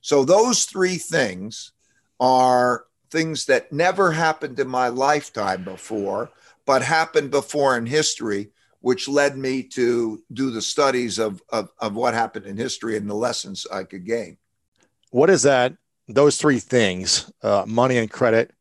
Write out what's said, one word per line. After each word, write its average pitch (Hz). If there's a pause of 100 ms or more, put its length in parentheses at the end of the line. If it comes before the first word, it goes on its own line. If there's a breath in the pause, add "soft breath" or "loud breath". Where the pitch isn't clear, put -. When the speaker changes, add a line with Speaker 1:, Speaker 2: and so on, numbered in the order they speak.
Speaker 1:
So 139
those 214
three 185
things 110 (480)
are 127 (240)
things 160
that 131
never 180
happened 156
in 127
my 127
lifetime 120
before, 98 (380 soft breath)
but 135
happened 160
before 139
in 117
history, 113 (300)
which 123
led 143
me 131
to 120 (100)
do 127
the 110
studies 123
of, 107
of, 107
of 104
what 120
happened 110
in 101
history 113
and 104
the 104
lessons 104
I 95
could 90
gain. 107 (720)
Speaker 2:
What 151
is 175
that, 131 (340)
those 139
three 139
things, 92 (100)
uh, 101
money 120
and 113
credit, 117